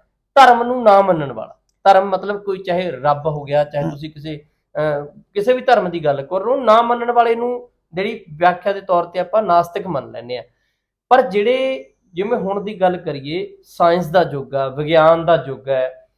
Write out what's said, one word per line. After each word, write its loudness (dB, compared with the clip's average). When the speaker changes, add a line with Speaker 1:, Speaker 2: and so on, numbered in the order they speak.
Speaker 1:
ਧਰਮ 6
ਨੂੰ -4
ਨਾ 8
ਮੰਨਣ 0
ਵਾਲਾ। -14
ਧਰਮ 4
ਮਤਲਬ -4
ਕੋਈ -6
ਚਾਹੇ -2
ਰੱਬ -2
ਹੋ -4
ਗਿਆ, 0
ਚਾਹੇ -6
Speaker 2:
ਹਾਂ। -4
Speaker 1:
ਤੁਸੀਂ -14
ਕਿਸੇ, -14
ਅਹ, -4
ਕਿਸੇ -4
ਵੀ -2
ਧਰਮ 2
ਦੀ -6
ਗੱਲ 0
ਕਰੋ, -4
ਨਾ 4
ਮੰਨਣ -2
ਵਾਲੇ 2
ਨੂੰ -8
ਜਿਹੜੀ -8
ਵਿਆਖਿਆ 0
ਦੇ -8
ਤੌਰ 0
ਤੇ -8
ਆਪਾਂ -2
ਨਾਸਤਿਕ 0
ਮੰਨ -8
ਲੈਂਦੇ -12
ਆ। -12
ਪਰ 6
ਜਿਹੜੇ, -2
ਜਿਵੇਂ -4
ਹੁਣ -6
ਦੀ -8
ਗੱਲ 2
ਕਰੀਏ, -8
ਸਾਇੰਸ 0
ਦਾ 2
ਯੁੱਗ -8
ਆ, -2
ਵਿਗਿਆਨ 2
ਦਾ 2
ਯੁੱਗ -12
ਹੈ, -4